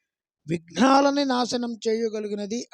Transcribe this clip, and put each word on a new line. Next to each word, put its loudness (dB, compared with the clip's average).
విఘ్నాలని 2
నాశనం -2
చేయగలిగినది -4